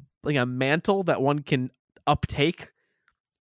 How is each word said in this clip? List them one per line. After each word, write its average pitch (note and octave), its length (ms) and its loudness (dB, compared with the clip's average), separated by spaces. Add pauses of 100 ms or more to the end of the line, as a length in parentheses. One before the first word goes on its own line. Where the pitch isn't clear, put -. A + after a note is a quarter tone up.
(240)
like, D3 120 0
a B2 100 2
mantle D3 580 0
that D3+ 180 0
one D3 180 2
can B2+ 320 -2 (360)
uptake - 640 -2 (720)